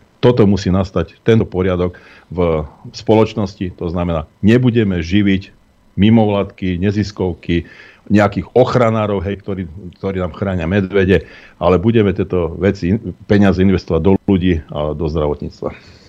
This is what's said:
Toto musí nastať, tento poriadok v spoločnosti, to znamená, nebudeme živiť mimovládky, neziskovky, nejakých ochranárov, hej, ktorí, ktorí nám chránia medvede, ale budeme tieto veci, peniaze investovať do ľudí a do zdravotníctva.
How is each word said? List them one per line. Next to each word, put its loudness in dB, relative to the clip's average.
Toto 4
musí 0
nastať, -2
tento 2
poriadok -2
v -2
spoločnosti, -2
to -6
znamená, -4
nebudeme 2
živiť 0
mimovládky, 0
neziskovky, -2
nejakých 0
ochranárov, 0
hej, -6
ktorí, -10
ktorí -6
nám -6
chránia -4
medvede, 2
ale 2
budeme 2
tieto -4
veci, 0
peniaze 2
investovať 0
do 2
ľudí 0
a -6
do -6
zdravotníctva. -6